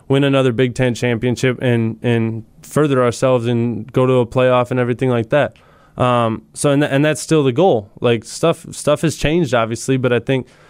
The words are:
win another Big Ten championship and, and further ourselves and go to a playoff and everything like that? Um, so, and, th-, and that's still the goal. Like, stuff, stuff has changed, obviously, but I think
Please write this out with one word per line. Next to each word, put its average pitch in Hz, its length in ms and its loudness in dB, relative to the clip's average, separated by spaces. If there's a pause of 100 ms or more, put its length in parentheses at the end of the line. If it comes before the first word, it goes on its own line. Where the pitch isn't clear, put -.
win 135 160 2
another 135 260 2
Big 123 240 0
Ten 127 180 0
championship 123 680 -2
and, 117 420 0
and 113 400 -2 (180)
further 139 400 0
ourselves 123 440 0
and 117 480 -2
go 127 120 2
to 131 100 2
a 123 100 2
playoff 127 460 2
and 127 80 -2
everything 123 300 -2
like 117 200 -2
that? 143 260 0 (400)
Um, 120 580 0
so, - 180 0
and, 139 100 2
th-, 147 100 -2
and 139 140 2
that's 151 160 -2
still 156 220 2
the 131 100 0
goal. 131 360 2 (120)
Like, 120 240 0
stuff, - 480 -2
stuff - 280 -2
has 156 140 -2
changed, 147 380 0
obviously, 117 420 -2
but 127 160 0
I 120 80 2
think 131 280 -2 (220)